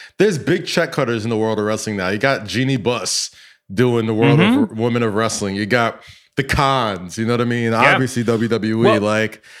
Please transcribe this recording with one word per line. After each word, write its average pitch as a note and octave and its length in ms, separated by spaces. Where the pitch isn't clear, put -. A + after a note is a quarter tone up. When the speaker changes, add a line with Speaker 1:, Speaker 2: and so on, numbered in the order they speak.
Speaker 1:
there's F#3+ 200
big E3+ 280
check E3 260
cutters A#2 320
in A#2 60
the A#2 60
world A2 220
of G#2 60
wrestling G#2+ 320
now. F#2 140
You G#2 80
got C3 280
Jeanie B2+ 300
Buss G#2+ 580
doing A#2 340
the A2+ 80
world C#3 240
Speaker 2:
Mm-hmm. A3+ 360
Speaker 1:
of A2+ 40
women A#2+ 240
of A2 120
wrestling. G#2+ 420
You G#2 100
got A#2 360
the C3+ 80
Khans, A#2 720
you A2+ 80
know A2+ 80
what A#2+ 80
I B2 60
mean? A#2+ 260
Speaker 2:
Yeah. B2+ 220
Speaker 1:
Obviously B2 280
W A#2 240
W A2 360
E, - 20
Speaker 2:
Well, - 160
Speaker 1:
like G#2+ 420